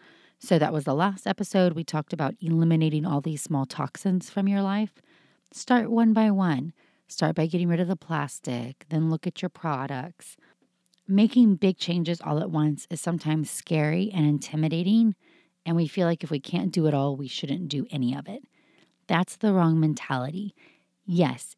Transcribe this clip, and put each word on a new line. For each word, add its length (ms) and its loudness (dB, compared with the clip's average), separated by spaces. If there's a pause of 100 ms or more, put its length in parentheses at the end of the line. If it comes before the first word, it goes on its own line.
(400)
So 180 2
that 140 0
was 100 -2
the 120 -2
last 340 -2
episode. 460 0
We 100 -6
talked 280 -6
about 280 -2
eliminating 640 2
all 140 -2
these 220 -6
small 220 -2
toxins 640 -4
from 180 -2
your 140 0
life. 320 -2 (580)
Start 400 0
one 200 4
by 200 4
one. 400 0 (340)
Start 300 -2
by 100 2
getting 220 0
rid 100 0
of 80 0
the 80 -2
plastic, 960 -8
then 220 0
look 180 -4
at 140 -12
your 60 -2
products. 880 -8 (720)
Making 480 6
big 240 2
changes 420 -2
all 200 -2
at 100 -4
once 400 0
is 100 -8
sometimes 480 -2
scary 640 -2
and 140 2
intimidating, 880 2 (500)
and 120 0
we 100 2
feel 220 0
like 160 -2
if 80 -6
we 80 -2
can't 320 -4
do 160 2
it 60 2
all, 220 0
we 120 -8
shouldn't 400 -6
do 240 -4
any 200 -2
of 160 -10
it. 140 -12 (640)
That's 300 -2
the 160 2
wrong 260 4
mentality. 760 -2 (560)
Yes, 500 0